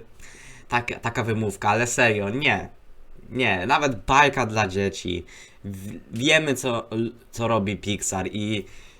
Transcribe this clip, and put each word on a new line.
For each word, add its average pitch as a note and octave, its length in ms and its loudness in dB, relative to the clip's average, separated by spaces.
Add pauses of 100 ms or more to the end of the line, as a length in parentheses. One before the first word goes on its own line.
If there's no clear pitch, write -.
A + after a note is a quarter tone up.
(680)
tak, - 320 -2
taka A#2 220 -2
wymówka, G#2+ 460 0
ale A2 180 4
serio, A2 440 2
nie. A#2+ 380 0 (600)
Nie, A2 380 0
nawet C3+ 380 2
bajka C3+ 420 6
dla G#2+ 220 0
dzieci. F#2 560 -2 (400)
W-, G2 340 -10 (120)
wiemy, D3+ 440 4
co, A#2+ 360 -2 (400)
co A#2 180 -2
robi G#2 280 2
Pixar F#2+ 560 -2
i G#2 320 -4 (360)